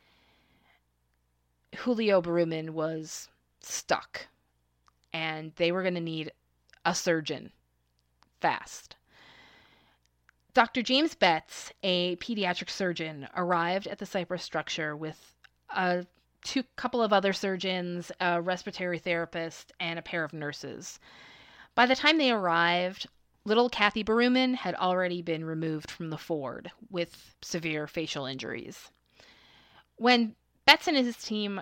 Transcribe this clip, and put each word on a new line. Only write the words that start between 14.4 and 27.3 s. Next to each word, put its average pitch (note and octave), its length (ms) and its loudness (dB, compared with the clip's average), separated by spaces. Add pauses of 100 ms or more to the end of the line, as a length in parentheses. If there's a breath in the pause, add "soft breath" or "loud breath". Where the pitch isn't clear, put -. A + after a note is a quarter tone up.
structure D3+ 520 -4
with D#3 380 -12 (360)
a F3+ 360 0 (400)
two, C4 180 -2 (140)
couple B3 260 0
of G#3 80 2
other G3 220 4
surgeons, F3+ 760 -4 (120)
a F3 200 2
respiratory F3+ 580 -4
therapist, E3+ 840 -4
and E3 180 -4
a - 20 -8
pair E3 220 -4
of D3+ 80 -6
nurses. D3 680 -10 (720 loud breath)
By A#3+ 120 6
the B3+ 100 4
time D4+ 220 6
they C4+ 140 4
arrived, F3 760 2 (360)
little A#3 260 4
Kathy G#3 340 2
Berumen B3 520 4
had F#3 200 -4
already F3+ 460 0
been E3 220 -4
removed D#3+ 480 -4
from E3 180 -8
the D#3 80 -6
Ford D3 540 -6 (180)
with - 520 -8